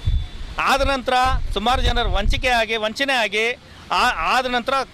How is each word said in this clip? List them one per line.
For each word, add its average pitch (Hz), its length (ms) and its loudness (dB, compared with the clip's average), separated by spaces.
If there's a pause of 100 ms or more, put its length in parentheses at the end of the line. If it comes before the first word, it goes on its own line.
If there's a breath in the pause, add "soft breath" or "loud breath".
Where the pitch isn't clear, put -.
(600)
ಆದ 220 220 2
ನಂತರ 269 320 0 (400)
ಸುಮಾರು 240 280 0
ಜನರು 240 300 0
ವಂಚಿಕೆ 262 360 2
ಆಗಿ, 226 300 0
ವಂಚನೆ 220 360 0
ಆಗಿ, 220 380 0 (400 loud breath)
ಆ-, 208 240 2
ಆದ 190 300 0
ನಂತರ 247 280 -2 (200)